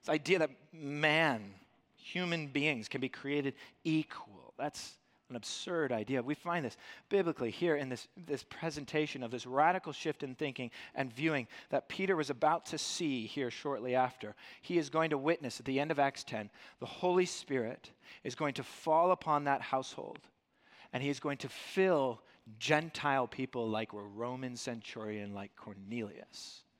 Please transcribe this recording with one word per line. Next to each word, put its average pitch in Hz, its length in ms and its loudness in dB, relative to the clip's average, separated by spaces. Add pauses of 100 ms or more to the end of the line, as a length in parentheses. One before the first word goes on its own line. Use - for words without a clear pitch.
This 143 80 0
idea 156 280 4
that 151 100 4 (220)
man, 147 800 2 (420)
human 170 520 -4
beings 139 400 0
can 131 120 -4
be 127 80 -2
created 139 460 -2 (300)
equal. 156 720 -4
That's - 380 -8 (340)
an 123 60 -8
absurd 147 560 -2
idea. 117 300 0
We 139 120 -2
find 170 300 -2
this 113 120 -4 (320)
biblically 165 420 2
here 165 260 2
in 139 120 -2
this, 127 180 -6 (200)
this 143 180 -4
presentation 151 760 -2
of 117 80 -6
this 117 160 -6
radical 156 460 4
shift - 300 -4
in 131 120 -8
thinking 127 360 -4 (240)
and 131 180 -2
viewing 139 360 0 (220)
that - 180 0
Peter 190 280 2
was 151 120 0
about 151 380 2
to 160 120 -6
see 135 480 -2
here 123 240 -2
shortly 127 440 -2
after. 123 400 2 (260)
He 175 160 -2
is 147 140 2
going 160 200 2
to 147 80 2
witness 147 400 0
at 123 80 -8
the 135 140 2
end 151 100 0
of 147 80 2
Acts 139 240 4
ten, 107 280 -6 (300)
the 123 60 -8
Holy 180 400 2
Spirit - 640 -4 (320)
is 123 120 -6
going 143 200 0
to 139 80 -4
fall 165 480 4
upon 156 340 2
that 139 180 2
household, - 560 -4 (760)
and 127 100 -2
he 143 60 0
is 143 120 -2
going 143 180 -4
to 139 100 -8
fill 147 720 4 (380)
Gentile 151 680 2
people 123 440 -2
like 107 240 -2
a 104 60 -8
Roman 120 560 -6
centurion 107 760 -6
like 101 240 -10
Cornelius. 101 1080 -10 (160)